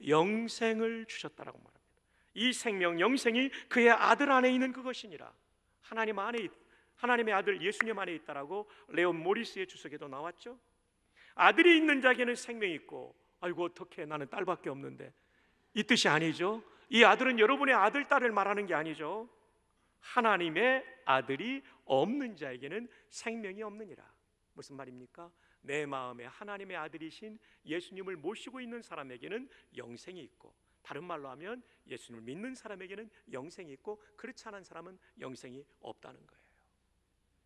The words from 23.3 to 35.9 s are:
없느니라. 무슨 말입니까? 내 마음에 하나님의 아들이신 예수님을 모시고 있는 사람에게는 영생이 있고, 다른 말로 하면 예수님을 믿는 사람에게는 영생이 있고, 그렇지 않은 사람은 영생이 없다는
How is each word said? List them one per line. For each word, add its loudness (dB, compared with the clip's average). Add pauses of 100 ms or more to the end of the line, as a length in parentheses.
없느니라. -14 (480)
무슨 -18
말입니까? -18 (320)
내 -4
마음에 -8
하나님의 -12
아들이신 -12 (260)
예수님을 -8
모시고 -10
있는 -12
사람에게는 -12 (300)
영생이 -16
있고, -20 (280)
다른 -14
말로 -10
하면 -14 (240)
예수님을 -16
믿는 -12
사람에게는 -16 (240)
영생이 -12
있고, -12 (140)
그렇지 -16
않은 -14
사람은 -18 (200)
영생이 -14 (160)
없다는 -18